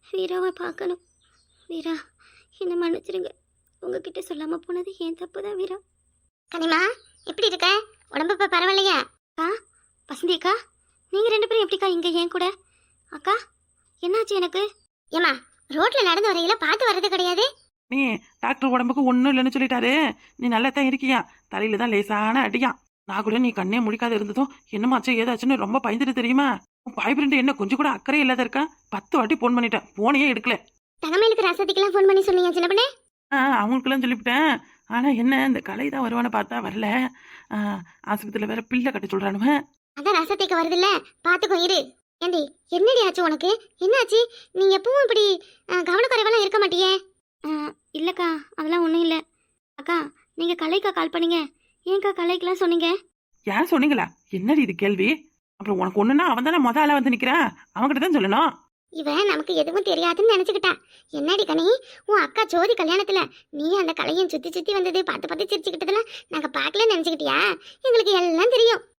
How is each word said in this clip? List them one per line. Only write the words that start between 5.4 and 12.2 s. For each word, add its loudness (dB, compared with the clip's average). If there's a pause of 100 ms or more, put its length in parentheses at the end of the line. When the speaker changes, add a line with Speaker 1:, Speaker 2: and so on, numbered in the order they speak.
Speaker 1:
தான் -8
வீரா. -8 (720)
Speaker 2:
கனிமா, 0 (480)
எப்படி 0
இருக்க? -2 (440)
உடம்பு -2
இப்ப 0
பரவாயில்லையா? 2 (400)
Speaker 1:
அக்கா, -2 (640)
வசந்தி -4
அக்கா, -2 (600)
நீங்க 2
ரெண்டு 0
பேரும் 2
எப்படிக்கா -2
இங்க -2
என் -2